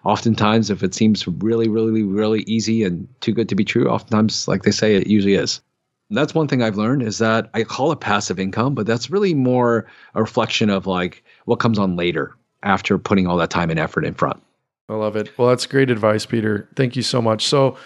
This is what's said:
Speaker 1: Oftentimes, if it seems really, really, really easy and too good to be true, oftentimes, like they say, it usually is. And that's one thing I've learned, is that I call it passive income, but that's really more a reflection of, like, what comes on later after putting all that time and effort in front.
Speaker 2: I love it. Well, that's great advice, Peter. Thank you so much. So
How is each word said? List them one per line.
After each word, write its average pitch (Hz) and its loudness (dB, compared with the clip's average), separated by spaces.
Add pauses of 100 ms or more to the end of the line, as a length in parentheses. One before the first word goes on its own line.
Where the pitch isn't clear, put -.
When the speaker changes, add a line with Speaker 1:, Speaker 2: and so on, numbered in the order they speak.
Speaker 1:
Oftentimes, 107 2
if 98 -4
it 92 0
seems 107 2
really, 110 0
really, 110 0
really 107 0
easy 113 0
and 87 -2 (140)
too 117 0
good 107 0
to 104 -2
be 95 2
true, 131 0
oftentimes, 110 0
like 95 0
they 104 4
say, 107 2
it 95 0
usually 98 4
is. - -2 (480)
And 104 -2
that's 143 0
one 156 0
thing 131 0
I've 107 0
learned, 120 0
is 107 -4
that 113 0
I 113 -2
call 135 -2
it 127 -4
passive 101 -2
income, 110 -2
but 113 -4
that's 117 -2
really 190 0
more 123 2 (300)
a 104 0
reflection 110 0
of, 95 -2
like, 90 -4 (220)
what 113 0
comes 113 0
on 95 0
later 85 -2 (280)
after 98 0
putting 95 0
all 90 0
that 82 0
time 85 -2
and 80 -2
effort 78 -4
in 80 -6
front. - -4 (460)
Speaker 2:
I 104 -10
love 107 -4
it. 107 -6
Well, 123 4
that's 123 0
great 135 2
advice, 107 2
Peter. 107 -2
Thank 131 0
you 123 -2
so 120 -2
much. 110 0
So 135 2